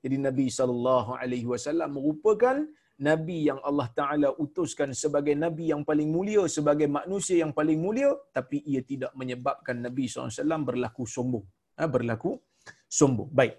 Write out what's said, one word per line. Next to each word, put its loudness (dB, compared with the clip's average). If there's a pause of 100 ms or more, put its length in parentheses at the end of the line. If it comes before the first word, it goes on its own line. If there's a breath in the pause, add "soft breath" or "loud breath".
Jadi -2 (100)
Nabi 2 (120)
sallallahu 2 (100)
alaihi -4
wasallam -2
merupakan 2 (540 loud breath)
Nabi 0 (120)
yang -2 (100)
Allah 0 (120)
Ta'ala 2 (140)
utuskan -2 (140)
sebagai 2 (120)
Nabi -2
yang -2
paling 2
mulia, 2 (140)
sebagai 4 (100)
manusia -2
yang -2
paling 2
mulia, 2 (260)
tapi -4 (140)
ia 0 (100)
tidak -6 (100)
menyebabkan -4 (100)
Nabi -4
sallallahu -6
alaihi -10
wasallam 0
berlaku -4 (120)
sombong. -4 (320)
Ha, 0
berlaku 0 (680 loud breath)
sombong. 4 (100)
Baik. 4